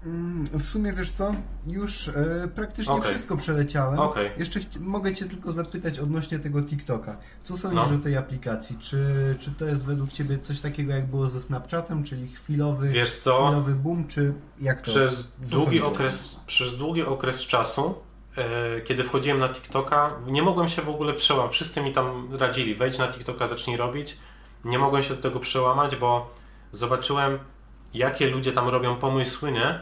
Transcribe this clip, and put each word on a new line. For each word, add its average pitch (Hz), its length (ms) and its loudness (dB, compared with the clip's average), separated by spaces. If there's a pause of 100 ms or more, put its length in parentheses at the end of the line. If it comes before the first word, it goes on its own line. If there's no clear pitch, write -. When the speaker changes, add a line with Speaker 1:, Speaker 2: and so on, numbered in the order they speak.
Speaker 1:
Mm, 170 400 -4
w 147 200 -2
sumie, 208 280 0
wiesz 180 180 -4
co, 202 240 -2 (320)
już, 196 400 -4
e, 165 480 -2
praktycznie 214 400 -2
Speaker 2:
Okej. - 140 0
Speaker 1:
wszystko 143 280 -2
przeleciałem. 143 600 0
Speaker 2:
Okej. 113 380 2
Speaker 1:
Jeszcze 185 220 -2
chci-, - 220 -8
mogę 190 320 -2
cię 190 120 -6
tylko 180 280 -8
zapytać 165 460 -4
odnośnie 151 400 -2
tego 147 240 0
TikToka. 123 540 -4 (260)
Co 180 140 -6
sądzisz 170 320 2
Speaker 2:
No. 147 60 4
Speaker 1:
o 143 40 4
tej 143 180 0
aplikacji? 120 600 -4
Czy, - 180 -4 (420)
czy 143 120 -8
to 156 140 -6
jest 143 200 0
według 139 260 -2
ciebie 139 260 -2
coś 139 240 -4
takiego, 143 320 -2
jak 131 140 0
było 135 220 0
ze 127 120 -4
Snapchatem, 160 600 -4
czyli 127 240 -6
chwilowy, 143 640 0
Speaker 2:
Wiesz 123 260 4
co? 135 300 4
Speaker 1:
chwilowy 143 280 4
boom, 156 340 0
czy 143 260 2 (280)
jak 131 200 0
to? 117 100 -4
Speaker 2:
Przez 127 420 2 (120)
Speaker 1:
Co 160 100 -2
Speaker 2:
długi 156 100 6 (140)
Speaker 1:
sądzisz? 151 40 2
Speaker 2:
okres, - 600 -2
przez 123 320 0
długi 160 260 0
okres 135 380 0
czasu, 139 540 2 (420)
e, 117 440 -2
kiedy 127 220 0
wchodziłem 135 360 2
na 131 100 4
TikToka, 143 600 2 (180)
nie 139 140 2
mogłem 170 260 4
się 165 140 -2
w 156 80 -4
ogóle 151 240 0
przełamać. 131 400 2
Wszyscy - 280 -2
mi 135 120 0
tam 127 440 0
radzili, 120 380 2
„Wejdź 131 220 0
na 127 100 2
TikToka, 123 400 -4
zacznij 120 300 -4
robić”. 123 400 -4 (480)
Nie 123 140 2
mogłem 139 240 4
się 135 120 -2
do - 60 -10
tego 127 180 -2
przełamać, 131 560 2
bo 120 380 2 (380)
zobaczyłem, 135 680 0 (540)
jakie 135 360 2
ludzie 131 220 0
tam 127 180 2
robią 127 260 2
pomysły, 135 560 0
nie? 131 300 2